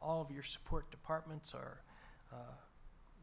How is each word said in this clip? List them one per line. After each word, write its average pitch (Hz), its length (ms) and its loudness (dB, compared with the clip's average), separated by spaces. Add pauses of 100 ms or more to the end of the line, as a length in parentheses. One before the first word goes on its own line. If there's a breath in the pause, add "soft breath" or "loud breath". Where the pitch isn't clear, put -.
all 160 200 6
of 143 100 0
your 139 120 -2
support - 480 4
departments 156 640 0
are, 127 280 -4 (500 loud breath)
uh, 123 40 -6 (880)